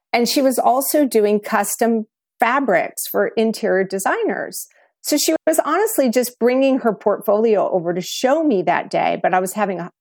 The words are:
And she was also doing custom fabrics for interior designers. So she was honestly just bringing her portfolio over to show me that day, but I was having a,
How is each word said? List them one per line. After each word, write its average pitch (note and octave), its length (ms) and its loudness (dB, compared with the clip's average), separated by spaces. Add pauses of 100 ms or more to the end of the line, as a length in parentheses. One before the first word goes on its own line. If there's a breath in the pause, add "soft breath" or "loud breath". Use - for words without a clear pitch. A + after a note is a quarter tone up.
(120)
And A#3 160 2
she C#4+ 140 2
was C4 160 2
also C4+ 480 2
doing G#3 340 2
custom A3 680 0 (340)
fabrics A3+ 680 0
for G3+ 180 0
interior G#3+ 560 0
designers. B3+ 840 -4 (360 soft breath)
So - 140 -2
she D#4+ 180 0 (120)
was D#4+ 140 2
honestly D#4 500 0
just A#3+ 280 -2
bringing C4 420 2
her A3+ 120 0
portfolio G#3 800 0
over F3 240 -2
to F#3 60 -6
show C4+ 420 -2
me A#3 200 2
that E3 280 0
day, E3+ 320 0
but F3 100 0
I F#3 80 4
was F#3 120 -4
having G3 280 -4
a, E3+ 100 -12 (100)